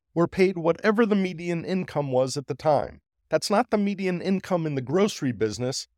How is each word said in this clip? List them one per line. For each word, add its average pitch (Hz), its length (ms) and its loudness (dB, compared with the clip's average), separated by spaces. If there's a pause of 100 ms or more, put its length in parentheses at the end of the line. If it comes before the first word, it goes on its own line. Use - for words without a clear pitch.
(140)
were 165 140 2
paid 190 300 2
whatever 202 480 2
the 208 100 2
median 175 480 -2
income 151 480 -2
was 127 240 2
at 143 120 -8
the 147 60 -4
time. 139 460 0 (300)
That's 156 200 0
not 220 200 2
the 220 80 2
median 190 440 -2
income 180 440 0
in 151 100 -2
the 135 60 -2
grocery 147 500 0
business, 110 560 -4 (100)